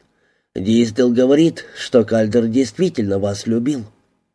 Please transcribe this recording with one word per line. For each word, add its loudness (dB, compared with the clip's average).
Диздел 0
говорит, 2
что 0
Кальдер 0
действительно -2
вас -6
любил». -4